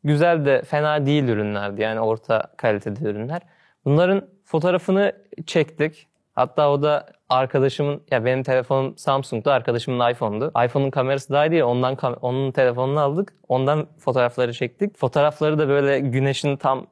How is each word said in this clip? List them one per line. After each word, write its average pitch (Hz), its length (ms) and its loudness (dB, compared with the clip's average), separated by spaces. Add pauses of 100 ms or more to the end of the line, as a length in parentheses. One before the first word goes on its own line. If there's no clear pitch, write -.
Güzel 151 420 2
de 135 160 4
fena 151 440 -2
değil 147 220 2
ürünlerdi 104 540 -2
yani 110 180 -2
orta 110 440 0 (140)
kalitede 107 520 -2
ürünler. 120 320 -6 (440)
Bunların 180 360 2 (240)
fotoğrafını 185 680 0 (340)
çektik. 156 640 -2 (280)
Hatta 143 360 2
o 143 120 2
da 147 220 0 (240)
arkadaşımın, 135 720 0 (100)
ya 117 140 0
benim 127 180 0
telefonum 135 540 -2
Samsung'du, 135 540 -2
arkadaşımın 123 600 0
iPhone'du. 120 400 -4 (140)
iPhone'un 139 260 0
kamerası 135 420 -2
daha 147 140 4
iyi, 160 160 2
ondan 127 320 0
kam-, 123 260 -4
onun 131 300 -2
telefonunu 131 480 0
aldık. 151 340 -2 (140)
Ondan 135 400 0 (120)
fotoğrafları 123 540 0
çektik. 196 440 -6
Fotoğrafları 151 600 0
da 151 80 2
böyle 139 320 2
güneşin 135 580 -2
tam 131 340 -2